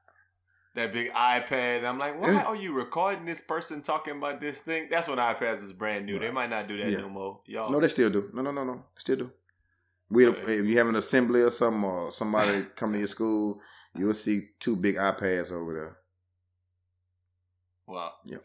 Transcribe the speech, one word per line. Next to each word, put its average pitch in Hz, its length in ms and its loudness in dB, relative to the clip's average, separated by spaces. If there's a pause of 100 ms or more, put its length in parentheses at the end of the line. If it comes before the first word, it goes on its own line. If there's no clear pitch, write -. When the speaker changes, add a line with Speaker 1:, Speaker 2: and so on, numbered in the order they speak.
(760)
Speaker 1:
that 117 160 -2
big 120 220 -4
iPad. 123 640 2
And 120 100 -4
I'm 127 100 -2
like, 147 220 -6
"Why 190 140 2
Speaker 2:
Yeah. 202 100 4
Speaker 1:
are 214 140 -2
you 190 160 -6
recording 170 500 -2
this 165 160 -8
person 160 420 -6
talking 156 360 -4
about 143 240 -6
this 147 180 -6
thing?" 160 320 -4
That's 165 160 2
when 135 120 -2
iPads 113 420 0
was 98 100 -14
brand 101 340 -4
new. 98 140 -4
They 107 60 -4
Speaker 2:
Right. 120 80 -4
Speaker 1:
might 120 160 -2
not 107 180 -4
do 104 100 -6
that 104 140 -2
Speaker 2:
Yeah. 95 80 0
Speaker 1:
no 98 100 -8
more. 98 360 -8
Y'all. 110 260 -6
Speaker 2:
No, 143 80 2
they 160 80 6
still 123 220 4
do. 101 240 0
No, 127 80 -6
no, 139 100 -4
no, 139 140 -6
no. 127 180 -8 (140)
Still - 180 0
do. 127 160 -4 (800)
We, 120 180 10
Speaker 1:
Okay. 107 300 2
Speaker 2:
if 104 100 2
you 113 100 4
having 117 120 6
an 110 80 2
assembly 120 440 4
or 120 100 6
something, 110 340 2
or 90 260 -4
somebody 107 600 2
Speaker 1:
<laughs> - 40 -20
Speaker 2:
come 107 160 -2
to 104 80 0
your 101 80 0
school, 107 540 0 (360)
you'll 104 160 2
see 104 360 -2 (100)
two 117 160 0
big 90 220 2
iPads 92 560 0
over 82 200 -6
there. 78 240 -10 (1900)
Speaker 1:
Wow. 87 240 -8 (140)
Speaker 2:
Yep. - 200 -14